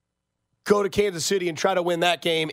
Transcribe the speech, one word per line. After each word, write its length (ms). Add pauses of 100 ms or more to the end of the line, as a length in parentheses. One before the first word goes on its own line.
(640)
Go 180
to 80
Kansas 360
City 240
and 80
try 160
to 80
win 180
that 220
game 320